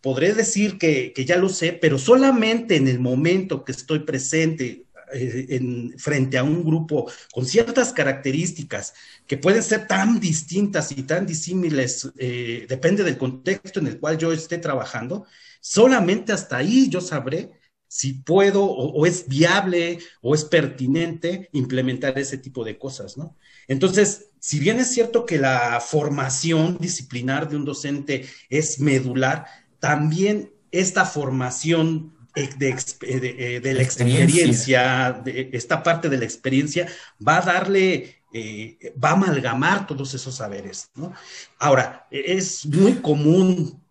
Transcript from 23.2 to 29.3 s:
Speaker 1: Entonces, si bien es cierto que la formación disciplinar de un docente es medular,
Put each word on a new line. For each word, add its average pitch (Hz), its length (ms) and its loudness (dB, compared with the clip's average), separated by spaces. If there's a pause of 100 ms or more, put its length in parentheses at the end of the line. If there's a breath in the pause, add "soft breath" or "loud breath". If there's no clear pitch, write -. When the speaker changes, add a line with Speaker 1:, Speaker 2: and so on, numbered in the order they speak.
Speaker 1:
Entonces, 185 580 2 (140)
si - 180 -4
bien 202 220 0
es 247 120 0
cierto 220 320 0
que 165 140 -2
la 120 420 2
formación 147 1000 0
disciplinar 135 680 -4
de 147 80 -4
un 147 80 -2
docente 139 640 -6 (240 loud breath)
es 151 300 -2
medular, 131 680 0 (320 loud breath)